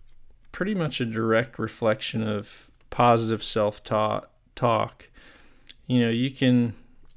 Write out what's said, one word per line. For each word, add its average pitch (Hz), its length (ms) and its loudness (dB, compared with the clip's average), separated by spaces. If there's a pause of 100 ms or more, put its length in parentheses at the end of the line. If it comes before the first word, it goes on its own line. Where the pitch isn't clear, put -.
(520)
pretty 196 220 -4
much 160 260 -4
a 127 40 -2
direct 113 540 0
reflection 110 640 -2
of 104 480 -8 (200)
positive 113 520 2
self-talk, 107 880 -2 (240)
talk. 113 560 -2 (760)
You 127 140 2
know, 117 100 2
you 120 200 -2
can, 123 440 2 (420)